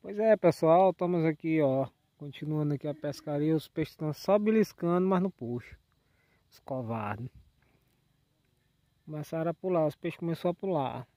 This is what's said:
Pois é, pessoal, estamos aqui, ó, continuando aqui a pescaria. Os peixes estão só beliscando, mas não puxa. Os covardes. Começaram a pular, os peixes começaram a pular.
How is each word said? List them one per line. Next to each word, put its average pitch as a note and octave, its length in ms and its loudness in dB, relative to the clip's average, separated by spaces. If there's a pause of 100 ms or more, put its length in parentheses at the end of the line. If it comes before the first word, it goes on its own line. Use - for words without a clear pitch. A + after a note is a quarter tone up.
Pois G3+ 160 -10
é, A3 180 6
pessoal, E3+ 540 6
estamos F3 340 0
aqui, D#3+ 360 0
ó, C3+ 280 2 (280)
continuando D3 580 -4
aqui C#3 120 -6
a D3 80 -4
pescaria. D3 600 -2
Os D3+ 140 -2
peixes - 260 -6
estão D3+ 180 -6
só G3 260 0
beliscando, F#3+ 680 2
mas F#3 160 2
não F#3+ 80 -2
puxa. A#2+ 460 -10 (760)
Os - 100 -20
covardes. A2+ 680 -6 (1800)
Começaram D#3+ 460 -4
a D#3+ 40 -6
pular, F3 320 0
os D3+ 100 -2
peixes - 220 -8
começaram E3+ 320 -2
a F3 40 -4
pular. C3 640 -4